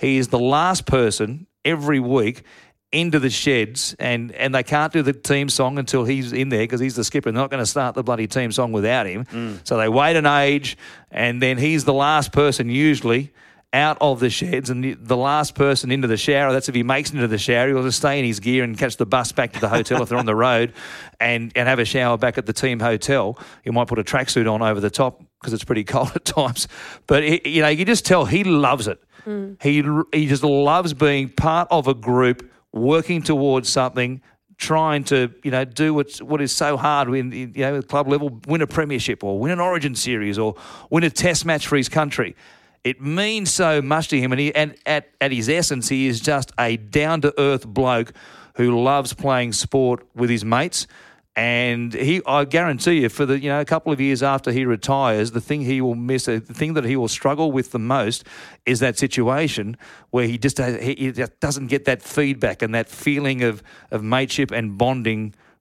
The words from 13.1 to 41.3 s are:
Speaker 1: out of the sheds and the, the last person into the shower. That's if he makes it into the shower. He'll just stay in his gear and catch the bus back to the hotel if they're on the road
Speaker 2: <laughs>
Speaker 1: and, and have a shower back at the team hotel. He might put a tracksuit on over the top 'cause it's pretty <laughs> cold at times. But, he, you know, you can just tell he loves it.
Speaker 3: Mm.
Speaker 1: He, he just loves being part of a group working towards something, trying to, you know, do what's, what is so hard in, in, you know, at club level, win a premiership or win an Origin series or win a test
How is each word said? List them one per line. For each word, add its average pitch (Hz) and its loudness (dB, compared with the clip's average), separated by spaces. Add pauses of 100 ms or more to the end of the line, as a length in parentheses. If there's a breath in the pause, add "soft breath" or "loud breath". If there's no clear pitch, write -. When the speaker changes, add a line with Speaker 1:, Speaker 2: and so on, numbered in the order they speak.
Speaker 1:
out 147 2
of 139 2
the 123 4
sheds 127 -4
and 127 -4
the, 135 -2
the 120 -2
last 143 0
person 139 2
into 131 0
the 113 2
shower. 139 2
That's 135 -2
if 127 -2
he 123 2
makes 135 0
it 151 -6
into 120 0
the 107 -2
shower. 120 2
He'll 135 2
just 127 -2
stay 143 0
in 135 0
his 113 -2
gear 123 0
and 113 -6
catch 123 -2
the 120 0
bus 117 0
back 120 -2
to - -10
the 110 0
hotel 117 0
if 107 -6
they're 120 -2
on 123 0
the 110 0
road 117 2 (240 loud breath)
Speaker 2:
<laughs> - -12
Speaker 1:
and, 117 -2
and 120 2
have 131 2
a 120 2
shower 120 0
back 120 0
at 127 -4
the - -2
team 123 -2
hotel. 117 0 (260 loud breath)
He 127 -6
might 117 2
put 113 -4
a 104 0
tracksuit 123 0
on 110 0
over 107 0
the 104 2
top 127 0 (200)
'cause 117 -6
it's 113 -4
pretty 107 -2
<laughs> - -10
cold 135 0
at - -4
times. 127 -2 (400 loud breath)
But, 147 4
he, 156 0
you 156 0
know, 151 4
you 151 2
can 180 -2
just 220 2
tell 180 6
he 202 2
loves 143 2
it. 95 -6 (280 loud breath)
Speaker 3:
Mm. 202 -8
Speaker 1:
He, 143 2 (360)
he 156 2
just 135 0
loves 147 4
being 139 2
part 165 0
of 151 2
a 135 4
group 123 2 (220 soft breath)
working 160 2
towards 139 2
something, 127 -2 (360 soft breath)
trying 160 0
to, 127 2 (120)
you 147 -4
know, 131 0
do 147 0
what's, 143 -2
what 143 -2
is 135 -2
so 147 0
hard 143 2
in, 127 -2
in, 123 -10
you 143 -4
know, 139 0
at 135 -6
club 143 0
level, 143 -2
win 160 0
a 151 0
premiership 139 -2
or 98 -2
win 143 0
an 180 -2
Origin 170 0
series 107 -2
or 107 -2 (340 loud breath)
win 165 4
a 160 2
test 170 0